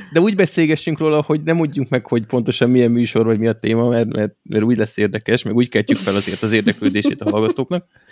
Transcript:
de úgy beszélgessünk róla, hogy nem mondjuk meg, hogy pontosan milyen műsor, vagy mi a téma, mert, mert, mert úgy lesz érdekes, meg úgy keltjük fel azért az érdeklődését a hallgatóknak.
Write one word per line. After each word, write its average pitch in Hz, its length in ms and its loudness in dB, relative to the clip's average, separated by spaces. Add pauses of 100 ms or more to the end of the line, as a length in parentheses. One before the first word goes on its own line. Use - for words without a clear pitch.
(140)
de 160 60 2
úgy 202 160 2
beszélgessünk 160 640 0
róla, 151 220 2
hogy 156 220 -2
nem 160 120 0
mondjuk 143 340 -2
meg, 127 180 -2
hogy 117 180 -2
pontosan 123 440 0
milyen 123 220 4
műsor, 117 340 0
vagy 113 140 2
mi 113 80 0
a 113 120 0
téma, 113 300 0
mert, 117 260 0
mert, 107 180 -2 (100)
mert 107 200 -2
úgy 117 140 2
lesz 107 200 -4
érdekes, 104 460 -2
meg 107 120 -4
úgy 120 140 2
keltjük 107 300 0
fel 98 160 -2
azért 98 280 -4
az 107 80 -2
érdeklődését 104 720 0
a 107 80 -2
hallgatóknak. 175 560 -2 (260)